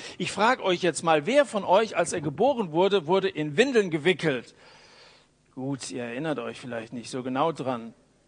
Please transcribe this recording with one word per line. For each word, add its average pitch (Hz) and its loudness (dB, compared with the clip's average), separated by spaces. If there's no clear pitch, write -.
Ich - -4
frage 233 2
euch 180 0
jetzt 165 0
mal, 156 4
wer 277 4
von 208 -4
euch, 208 2
als 175 0
er 175 -4
geboren 180 0
wurde, 185 4
wurde 190 2
in 151 -2
Windeln 226 4
gewickelt? 151 0
Gut, 135 -8
ihr 127 -8
erinnert 131 -4
euch 113 -8
vielleicht 117 -10
nicht 117 -10
so 131 -6
genau 135 0
dran. 123 -6